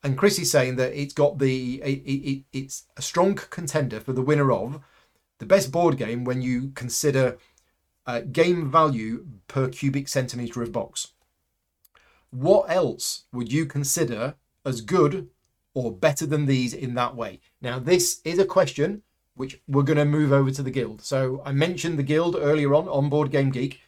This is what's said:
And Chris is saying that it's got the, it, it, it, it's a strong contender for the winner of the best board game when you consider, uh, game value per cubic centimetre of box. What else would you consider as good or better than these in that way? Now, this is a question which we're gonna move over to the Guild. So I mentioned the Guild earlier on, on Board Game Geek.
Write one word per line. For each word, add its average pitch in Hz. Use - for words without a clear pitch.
And 135
Chris 196
is 160
saying 131
that 127
it's 143
got 143
the, 131
it, 139
it, 139
it, 135
it's 135
a -
strong 190
contender 143
for 131
the 127
winner 143
of 120
the 117
best 135
board 160
game 120
when 127
you 127
consider, 127
uh, 120
game 160
value 131
per 131
cubic 135
centimetre 120
of 113
box. -
What 156
else 160
would 120
you 156
consider 139
as 120
good 143
or 120
better 151
than 147
these 131
in 123
that 123
way? 110
Now, 123
this 175
is 175
a 190
question 185
which 131
we're 139
gonna 147
move 147
over 139
to 139
the 131
Guild. 113
So 135
I 139
mentioned 165
the 143
Guild 156
earlier 147
on, 156
on 143
Board 147
Game 139
Geek. 131